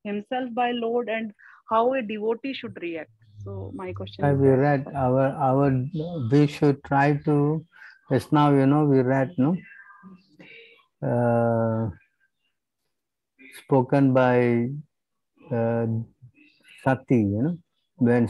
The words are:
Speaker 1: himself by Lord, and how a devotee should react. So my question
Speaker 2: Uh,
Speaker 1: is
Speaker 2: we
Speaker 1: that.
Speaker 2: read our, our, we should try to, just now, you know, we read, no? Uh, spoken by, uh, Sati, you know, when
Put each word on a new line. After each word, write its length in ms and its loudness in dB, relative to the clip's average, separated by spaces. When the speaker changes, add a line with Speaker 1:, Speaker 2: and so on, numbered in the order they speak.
Speaker 1:
himself 480 -6
by 200 -2
Lord, 360 -4
and 240 -6
how 240 2
a 80 -2
devotee 520 -6
should 280 -14
react. 280 -10
So 300 -12
my 180 -10
question 320 -10
Speaker 2:
Uh, 100 2
Speaker 1:
is 60 0
Speaker 2:
we 80 4
Speaker 1:
that. 100 6
Speaker 2:
read 360 2
our, 340 2
our, 220 2
we 160 6
should 380 0
try 400 2
to, 400 0
just 220 -2
now, 200 4
you 140 4
know, 180 4
we 160 4
read, 380 0
no? 180 2
Uh, 920 0
spoken 480 2
by, 560 2
uh, 340 -2
Sati, 340 0
you 260 0
know, 160 -4
when 340 2